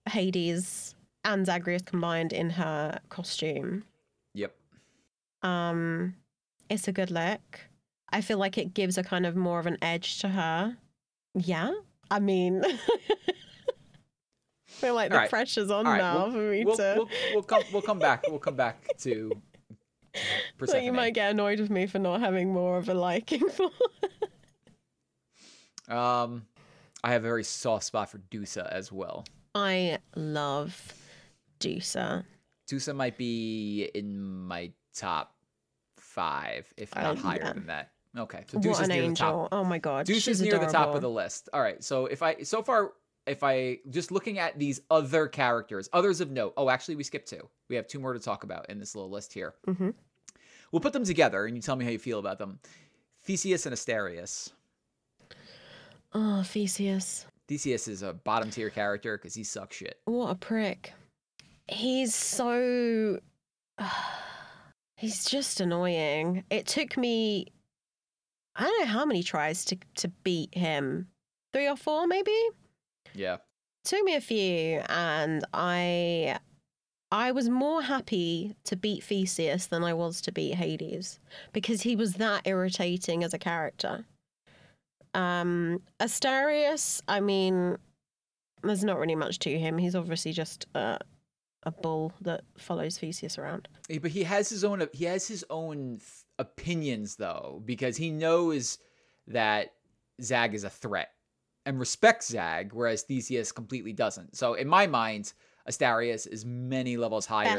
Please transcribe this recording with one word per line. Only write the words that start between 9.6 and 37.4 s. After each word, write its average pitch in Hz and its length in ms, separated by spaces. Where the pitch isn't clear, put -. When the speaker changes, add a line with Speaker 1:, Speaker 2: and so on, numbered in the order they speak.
Speaker 1:
an 170 160
edge 170 360
to 202 100
her. 185 460
Yeah, 180 360
I 202 100
mean, 190 460
<laughs> - 0
I 285 120
feel 247 300
like 220 140
the 185 80
Speaker 2:
All 123 40
right. 107 80
Speaker 1:
pressure's 220 400
on 208 160
Speaker 2:
All 240 60
right, 220 80
Speaker 1:
now 180 240
Speaker 2:
we'll, 214 80
Speaker 1:
for 247 60
me 208 140
Speaker 2:
we'll, 220 120
Speaker 1:
to 196 200
Speaker 2:
we'll, 226 120
we'll 208 100
come, 220 280
we'll 196 120
come 208 160
back. 139 280
We'll 151 120
come 143 160
back 123 320
to 110 360
Speaker 1:
<laughs> - 800
So - 60
Speaker 2:
Persephone. 262 260
Speaker 1:
you 247 100
might 233 200
get 214 180
annoyed 208 280
with 208 100
me 190 160
for 196 140
not 185 220
having 190 300
more 180 260
of 180 120
a 185 60
liking 196 540
for 370 200
<laughs> - 60
Speaker 2:
Um, 120 540
I 120 80
have 120 100
a 113 60
very 117 160
soft - 420
spot 107 240
for - 80
Dusa 101 400
as 95 200
well. 95 340
Speaker 1:
I 185 460
love 151 800
Dusa. - 640
Speaker 2:
Dusa 139 260
might 127 220
be 110 760
in 101 260
my 87 240
top 85 400
five, 71 800
if - 180
not - 100
Speaker 1:
Oh, - 20
Speaker 2:
higher 87 220